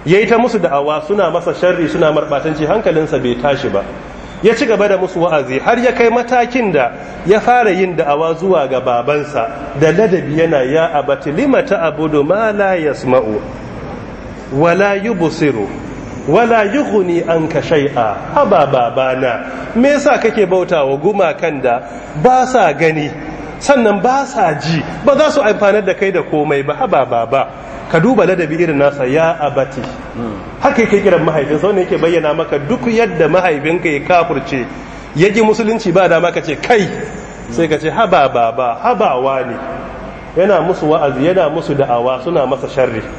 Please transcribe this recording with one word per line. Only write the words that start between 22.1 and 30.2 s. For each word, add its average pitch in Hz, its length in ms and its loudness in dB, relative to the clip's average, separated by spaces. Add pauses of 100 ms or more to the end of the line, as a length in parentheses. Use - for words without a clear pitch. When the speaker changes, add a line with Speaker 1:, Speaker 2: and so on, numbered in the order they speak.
Speaker 1:
ba 254 260 6
sa 233 300 2
gani 156 320 0 (560)
sannan 220 400 4
ba 254 240 2
sa 196 320 0
ji, 160 240 -2 (220)
ba 277 100 6
za 302 140 4
su - 100 2
amfanar 208 400 2
da 185 140 -2
kai 196 180 -2
da 170 80 0
komai 147 400 0
ba? 143 160 -2
Haba 139 320 2
baba, 120 400 0 (400)
ka 165 120 2
duba 214 260 4
ladabi 160 340 0
irin 165 160 0
nasa, 139 320 2
ya 165 320 2
abati. 135 400 -2
Speaker 2:
Hmm. 110 560 -10 (240)